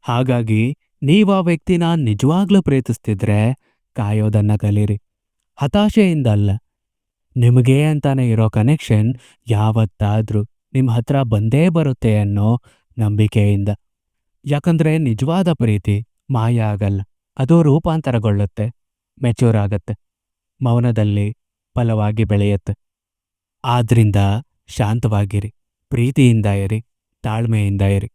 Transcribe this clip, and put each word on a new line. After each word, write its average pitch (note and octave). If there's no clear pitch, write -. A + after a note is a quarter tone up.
ಹಾಗಾಗಿ A#2+
ನೀವ್ F#3+
ಆ F#3+
ವ್ಯಕ್ತಿನ E3+
ನಿಜವಾಗ್ಲೂ E3
ಪ್ರೀತಿಸ್ತಿದ್ರೆ A2
ಕಾಯೋದನ್ನ G#2+
ಕಲೀರಿ. G#2
ಹತಾಶೆಯಿಂದಲ್ಲ, D3
ನಿಮ್ಗೇ B2+
ಅಂತಾನೆ C#3
ಇರೋ A2
ಕನೆಕ್ಷನ್ A2+
ಯಾವತ್ತಾದ್ರೂ G#2+
ನಿಮ್ C3
ಹತ್ರ A#2+
ಬಂದೇ A2+
ಬರುತ್ತೆ C3+
ಅನ್ನೋ G#2
ನಂಬಿಕೆಯಿಂದ. G#2
ಯಾಕಂದ್ರೆ D#3
ನಿಜವಾದ D#3+
ಪ್ರೀತಿ G#2+
ಮಾಯ A#2
ಆಗಲ್ಲ, G2+
ಅದು E3
ರೂಪಾಂತರಗೊಳ್ಳುತ್ತೆ, A#2+
ಮೆಚೂರ್ A#2+
ಆಗತ್ತೆ, G2+
ಮೌನದಲ್ಲಿ A2+
ಫಲವಾಗಿ A2
ಬೆಳೆಯುತ್ತೆ. G#2
ಆದ್ರಿಂದ A#2
ಶಾಂತವಾಗಿರಿ, G#2
ಪ್ರೀತಿಯಿಂದ A#2+
ಇರಿ, G2+
ತಾಳ್ಮೆಯಿಂದ G#2+
ಇರಿ. G2